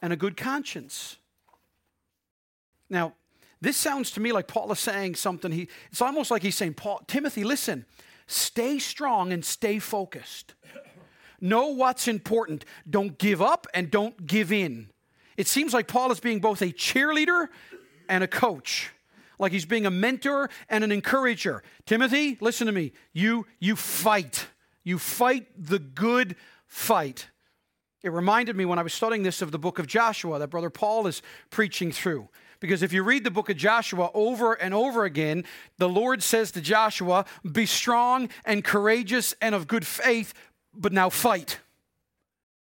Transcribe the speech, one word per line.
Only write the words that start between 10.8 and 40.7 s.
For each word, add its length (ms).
Know 240
what's 420
important. 560
Don't 300
give 240
up 320
and 160
don't 360
give 240
in." 380
It 100
seems 280
like 140
Paul 220
is 100
being 200
both 220
a 100
cheerleader 760
and 160
a 40
coach, 640
like 140
he's 140
being 180
a 60
mentor 580
and 120
an 80
encourager. 720
"Timothy, 560
listen 260
to 60
me. 200
You, 340
you 180
fight. 720
You 140
fight 560
the 240
good 560
fight." 640
It 80
reminded 460
me 80
when 140
I 40
was 120
studying 280
this 200
of 100
the 60
book 200
of 80
Joshua 520
that 100
Brother 220
Paul 360
is 140
preaching 420
through. 380
Because 240
if 100
you 100
read 220
the 60
book 180
of 80
Joshua 560
over 400
and 220
over 300
again, 400
the 100
Lord 340
says 300
to 80
Joshua, 640
"Be 140
strong 640
and 180
courageous 800
and 140
of 120
good 200
faith, 480